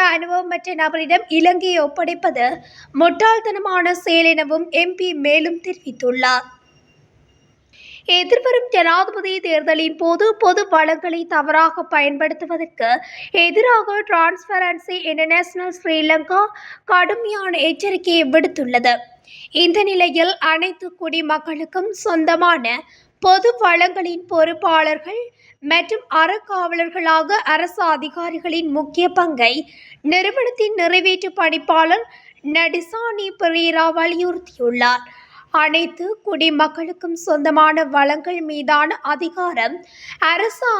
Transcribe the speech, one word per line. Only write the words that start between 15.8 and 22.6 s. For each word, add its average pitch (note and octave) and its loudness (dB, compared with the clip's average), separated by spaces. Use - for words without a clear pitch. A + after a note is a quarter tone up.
கடுமையான G4 0
எச்சரிக்கையை E4+ 0
விடுத்துள்ளது. B3+ 0
இந்த F4 2
நிலையில் F4 2
அனைத்து E4+ -2
குடிமக்களுக்கும் D#4+ -4
சொந்தமான E4 0